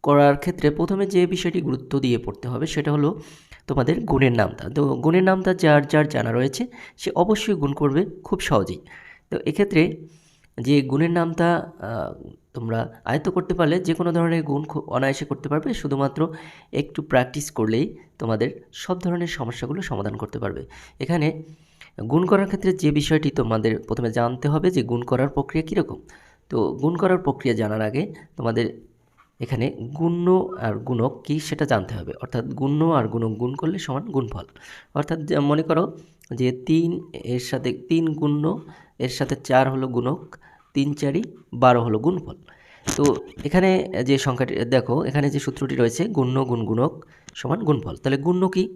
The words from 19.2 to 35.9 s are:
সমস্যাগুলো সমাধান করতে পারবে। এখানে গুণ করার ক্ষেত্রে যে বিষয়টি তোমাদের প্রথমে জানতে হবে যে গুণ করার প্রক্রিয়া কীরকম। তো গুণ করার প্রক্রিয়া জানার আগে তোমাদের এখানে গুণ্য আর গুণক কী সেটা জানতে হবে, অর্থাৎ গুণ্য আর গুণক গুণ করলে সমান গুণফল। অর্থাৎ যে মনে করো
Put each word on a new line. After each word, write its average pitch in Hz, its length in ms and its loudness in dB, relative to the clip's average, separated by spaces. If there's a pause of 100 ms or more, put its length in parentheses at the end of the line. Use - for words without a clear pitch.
সমস্যাগুলো 123 420 -6 (100)
সমাধান 101 320 -4
করতে - 220 -10
পারবে। 95 180 -6 (420)
এখানে 160 240 0 (840)
গুণ 165 200 4
করার 196 200 4
ক্ষেত্রে 190 200 0 (100)
যে 151 80 4 (100)
বিষয়টি 151 300 2 (100)
তোমাদের 110 340 2 (140)
প্রথমে 117 300 -2
জানতে 123 360 0
হবে 156 220 2
যে 135 60 2 (100)
গুণ 120 180 0
করার 131 260 2
প্রক্রিয়া 156 340 -2
কীরকম। 76 300 -2 (520)
তো - 60 -2 (240)
গুণ 156 200 2
করার 185 240 2
প্রক্রিয়া 131 360 0
জানার 107 280 -2
আগে 135 140 -2 (340)
তোমাদের 117 280 0 (760)
এখানে 123 260 -2 (340)
গুণ্য 175 280 2 (380)
আর 107 80 0 (140)
গুণক 123 260 0 (120)
কী 143 100 -2 (120)
সেটা 151 240 -2
জানতে 104 280 0
হবে, - 120 -10 (120)
অর্থাৎ 120 220 -4 (140)
গুণ্য 143 220 2 (180)
আর 113 140 2
গুণক 113 280 -2
গুণ 123 100 -2 (100)
করলে 175 240 -2
সমান 135 200 -4 (100)
গুণফল। 117 300 -2 (540)
অর্থাৎ 160 280 -4
যে 151 80 0 (160)
মনে 156 180 2
করো 160 140 2 (560)